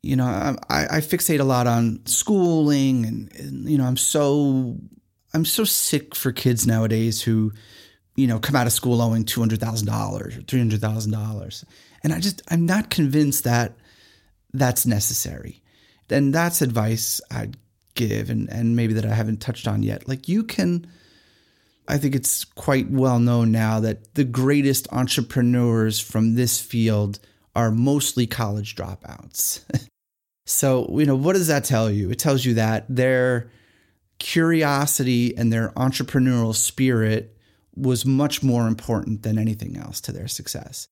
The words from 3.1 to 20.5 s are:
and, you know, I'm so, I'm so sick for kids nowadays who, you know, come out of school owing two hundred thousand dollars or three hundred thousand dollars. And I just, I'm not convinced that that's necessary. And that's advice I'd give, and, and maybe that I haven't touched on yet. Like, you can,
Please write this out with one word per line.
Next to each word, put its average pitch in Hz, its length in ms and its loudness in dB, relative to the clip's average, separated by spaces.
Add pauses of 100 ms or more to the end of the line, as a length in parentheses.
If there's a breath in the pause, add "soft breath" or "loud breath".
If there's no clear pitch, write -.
and, 135 340 -10
you 151 80 4
know, 131 80 4
I'm 127 120 0
so, 139 800 2 (560)
I'm 160 120 2
so 220 180 0
sick - 520 -2
for 127 180 -2
kids 120 340 0
nowadays 113 540 0
who, 110 320 0 (640 loud breath)
you 135 120 2
know, 113 120 0
come 139 180 0
out 120 100 2
of 117 60 0
school 120 280 0
owing 113 220 2
two 113 160 -4
hundred 110 220 0
thousand 110 260 -4
dollars 107 500 -6
or - 40 -16
three - 180 -2
hundred 107 220 0
thousand 107 320 -2
dollars. 107 500 -8 (400 soft breath)
And 156 100 0
I 160 60 -4
just, 190 300 -4
I'm 170 160 2
not 196 240 0
convinced 147 560 0
that 120 320 0 (760 soft breath)
that's 131 320 0
necessary. - 760 -4 (480 soft breath)
And 139 240 2
that's 170 280 0
advice 113 680 0
I'd 110 260 -8 (380)
give, 107 360 -2
and, 110 200 -2
and 117 260 0
maybe 113 180 2
that 107 120 -2
I 107 80 0
haven't 110 280 -2
touched - 260 -6
on 104 160 0
yet. 104 240 -4
Like, 135 200 -6
you 202 160 0
can, 175 440 -2 (1000 soft breath)